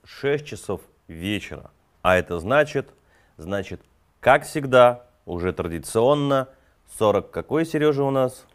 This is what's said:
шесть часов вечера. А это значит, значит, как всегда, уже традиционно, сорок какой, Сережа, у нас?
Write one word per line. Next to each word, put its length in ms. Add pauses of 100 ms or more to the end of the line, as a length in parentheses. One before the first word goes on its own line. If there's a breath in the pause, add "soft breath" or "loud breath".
шесть 420
часов 340 (280)
вечера. 640 (300)
А 140
это 220
значит, 480 (500)
значит, 440 (400)
как 240
всегда, 640 (200)
уже 260
традиционно, 920 (500 soft breath)
сорок 360
какой, 340
Сережа, 380
у 80
нас? 420